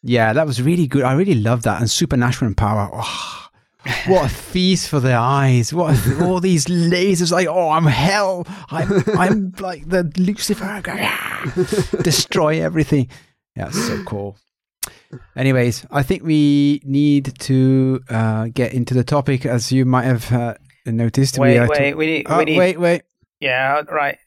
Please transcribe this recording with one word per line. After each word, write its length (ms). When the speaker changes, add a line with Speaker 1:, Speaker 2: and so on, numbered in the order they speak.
Speaker 1:
Yeah, 300
that 120
was 160
really 240
good. 180
I 100
really 200
loved 300
that. 180
And 80
supernatural 640
power. 400
Oh, 540
what 200
a 40
Speaker 2:
<laughs> 240
Speaker 1:
feast 340
for 120
the 140
eyes. 600
What 240
a, 260
all 160
these 280
lasers. 640
Like, 160
oh, 240
I'm 160
hell. 580
I'm, 380
Speaker 2:
<laughs> 100
Speaker 1:
I'm 420
like 300
the 140
Lucifer. 460
Ah! 680
Destroy 580
everything. 480
Yeah, 140
it's 180
so 160
cool. 340
Anyways, 540
I 140
think 180
we 640
need 540
to, 600
uh, 420
get 220
into 180
the 100
topic, 440
as 240
you 140
might 200
have, 260
uh, 220
noticed. 520
Speaker 3:
Wait, 160
Speaker 1:
We 60
are 80
Speaker 3:
wait, 100
Speaker 1:
to- 40
Speaker 3:
we 120
need, 200
Speaker 1:
Oh, 120
Speaker 3:
we 60
need 120
Speaker 1:
wait, 220
wait. 220
Speaker 3:
Yeah, 520
right. 360